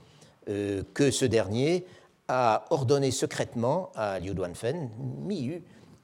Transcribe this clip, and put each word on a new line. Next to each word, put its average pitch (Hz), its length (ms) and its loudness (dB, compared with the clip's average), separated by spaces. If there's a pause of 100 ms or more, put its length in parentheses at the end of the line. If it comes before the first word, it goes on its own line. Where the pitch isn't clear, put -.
(480)
euh, 101 360 -2 (100)
que 139 180 4
ce - 140 0
dernier 117 600 2 (420)
a 123 420 4
ordonné 139 420 2
secrètement 135 840 -2
à 101 240 -2
Liu 95 140 -6
Duanfen, 110 640 -4
Miyu, 139 680 -6 (400)